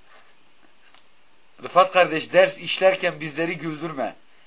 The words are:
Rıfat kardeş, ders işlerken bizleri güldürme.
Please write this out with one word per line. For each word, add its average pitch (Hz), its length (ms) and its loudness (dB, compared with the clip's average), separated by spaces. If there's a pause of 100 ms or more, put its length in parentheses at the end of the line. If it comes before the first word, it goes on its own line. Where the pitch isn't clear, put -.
(1600)
Rıfat 185 280 4
kardeş, 160 420 0
ders 185 240 4
işlerken 175 640 0
bizleri 160 380 -6
güldürme. 151 580 -8 (320)